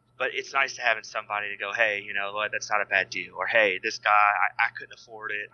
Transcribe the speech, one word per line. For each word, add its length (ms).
but 180
it's 180
nice 240
to 60
having 220
somebody 460
to 60
go, 160
"Hey, 300
you 120
know 180
what, 180
that's 200
not 100
a 60
bad 240
deal." 260
Or, 100
"Hey, 360
this 160
guy, 120
I, 560
I 100
couldn't 180
afford 380
it. 220